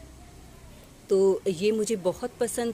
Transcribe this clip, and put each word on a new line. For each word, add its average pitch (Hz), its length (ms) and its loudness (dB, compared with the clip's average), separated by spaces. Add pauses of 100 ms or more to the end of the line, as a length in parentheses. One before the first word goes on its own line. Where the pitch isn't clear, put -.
(1080)
तो 190 380 4
ये 196 240 0
मुझे 220 240 0
बहुत 185 440 -4
पसंद 233 340 -4